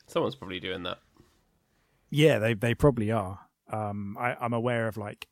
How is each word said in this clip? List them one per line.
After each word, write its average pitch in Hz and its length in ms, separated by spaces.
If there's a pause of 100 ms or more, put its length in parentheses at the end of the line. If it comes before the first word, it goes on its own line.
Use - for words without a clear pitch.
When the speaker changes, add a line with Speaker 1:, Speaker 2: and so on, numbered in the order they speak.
Speaker 1:
Someone's 135 280
probably 92 240
doing 90 240
that. 90 160 (1080)
Speaker 2:
Yeah, 143 300
they, 113 140
they 117 200
probably 117 380
are. 98 280 (320)
Um, 104 480
I, 123 200
I'm 120 140
aware 117 340
of, 110 100
like, 104 340